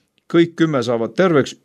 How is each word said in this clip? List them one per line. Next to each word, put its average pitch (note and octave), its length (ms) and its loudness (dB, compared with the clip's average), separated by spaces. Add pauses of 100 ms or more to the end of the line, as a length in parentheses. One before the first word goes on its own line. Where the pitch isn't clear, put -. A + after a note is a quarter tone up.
(300)
Kõik E3+ 300 2
kümme D#3+ 260 -4
saavad A2+ 320 -4
terveks, E3 460 0